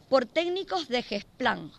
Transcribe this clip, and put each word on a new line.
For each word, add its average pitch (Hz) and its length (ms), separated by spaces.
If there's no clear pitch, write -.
por 254 160
técnicos 349 640
de 240 120
gesplan. 202 760